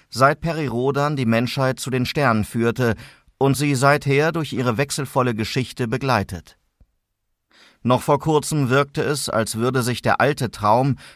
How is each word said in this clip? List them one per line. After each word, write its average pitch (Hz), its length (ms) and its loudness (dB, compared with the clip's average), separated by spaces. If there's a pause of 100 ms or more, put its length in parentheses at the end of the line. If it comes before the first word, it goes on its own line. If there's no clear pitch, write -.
seit 139 320 2
Peri 156 280 -4
Rodan 139 480 -2
die 131 100 0
Menschheit 123 540 0
zu 131 100 -8
den 127 160 0
Sternen 117 380 2
führte 117 500 0 (420)
und 135 200 2
sie 143 180 0
seither 139 560 2
durch 156 220 -6
ihre 123 260 0
wechselvolle 131 560 -2
Geschichte 117 540 -4
begleitet. 113 680 -2 (1300)
Noch 123 180 2
vor 147 200 0
kurzem 147 500 0
wirkte 143 320 0
es, 135 260 -4
als 110 280 -2
würde 123 260 0
sich 117 200 -2
der - 180 0
alte 131 320 0
Traum 117 460 2 (180)